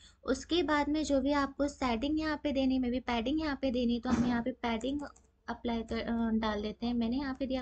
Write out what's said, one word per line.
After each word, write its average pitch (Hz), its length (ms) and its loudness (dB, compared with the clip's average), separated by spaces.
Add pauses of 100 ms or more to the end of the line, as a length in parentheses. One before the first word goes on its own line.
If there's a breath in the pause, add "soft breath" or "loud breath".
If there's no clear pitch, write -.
(220 loud breath)
उसके - 400 0
बाद 294 260 2
में 302 140 0
जो 269 180 2
भी 269 120 2
आपको 277 340 0
setting 277 520 0
यहाँ 311 240 -2
पे 294 80 0
देनी, 262 280 2
maybe 247 240 0
padding 240 380 0
यहाँ 285 200 -2
पे 269 100 2
देनी, 240 280 2
तो 247 100 -4
हम 240 160 4
यहाँ 240 160 2
पे 254 100 -2 (100)
padding 247 400 -2 (460)
apply 233 360 -4
कर, 226 180 -4
अ, 233 280 0 (100)
डाल 214 220 -2
देते 214 240 -6
हैं। 240 80 0
मैंने 233 240 0
यहाँ 269 220 -2
पे 277 80 -2
दिया 262 140 -2